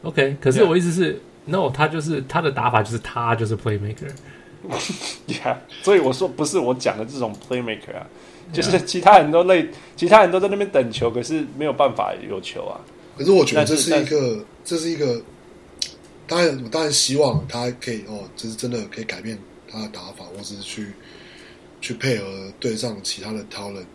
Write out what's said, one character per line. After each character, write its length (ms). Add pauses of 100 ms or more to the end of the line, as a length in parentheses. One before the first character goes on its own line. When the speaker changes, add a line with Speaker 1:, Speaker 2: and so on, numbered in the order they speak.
Speaker 1:
OK， 380
可 100
是 120
我 140
意 20
思 120
是， 240
Speaker 2:
Yeah。 20 (280)
Speaker 1:
no， 240
他 180
就 140
是， 260
他 140
的 100
打 180
法 140
就 80
是 80
他 360
就 100
是 120
playmaker。 540 (520)
Speaker 2:
<laughs> 640
Yeah， 300 (260)
所 120
以 40
我 120
说 160
不 160
是 160
我 140
讲 240
的 80
这 140
种 140 (140)
playmaker 480
啊， 120 (440)
Speaker 1:
Yeah。 40
Speaker 2:
就 80
是 180
其 200
他 180
人 120
都 120
累， 260 (260)
其 120
他 140
人 100
都 80
在 80
那 80
边 140
等 220
球， 200
可 120
是 220 (120)
没 80
有 80
办 220
法 180 (160)
有 120
球 240
啊。 140 (380)
Speaker 3:
可 60
是 80
我 140
觉 100
得 100
这 100
是 160
一 140
个， 0
Speaker 2:
但 0
是， 100
但 40
是， 260 (200)
Speaker 3:
这 120
是 120
一 60
个， 260 (1040)
当 180
然， 180
我 60
当 140
然 80
希 240
望 320
他 220 (120)
可 100
以， 160
哦， 160 (120)
这 120
是 80
真 140
的 100 (120)
可 100
以 20
改 180
变 160 (320)
他 120
的 80
打 120 (160)
法， 80
或 120
者 60
是 140
去， 300 (960)
去 120
配 240
合 80 (340)
对 160
上 280
其 180
他 100
的 140
talent。 500